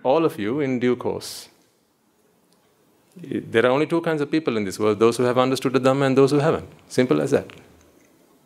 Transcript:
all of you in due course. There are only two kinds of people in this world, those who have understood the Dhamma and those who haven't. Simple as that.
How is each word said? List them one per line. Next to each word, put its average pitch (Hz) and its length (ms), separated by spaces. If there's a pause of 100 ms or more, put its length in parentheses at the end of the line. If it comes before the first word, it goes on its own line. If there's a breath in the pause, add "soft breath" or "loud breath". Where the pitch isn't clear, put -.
all 156 220
of - 140
you 110 220
in 131 180
due 123 160
course. - 540 (1700)
There 113 500
are 127 40
only 143 160
two 170 160
kinds 160 200
of 143 100
people 151 260
in 104 60
this 92 160
world, 107 200
those 113 180
who 127 60
have 123 140
understood 127 360
the 135 60
Dhamma 135 280
and 131 100
those 135 140
who 147 80
haven't. 156 300 (180)
Simple 127 340
as 139 100
that. - 200 (960)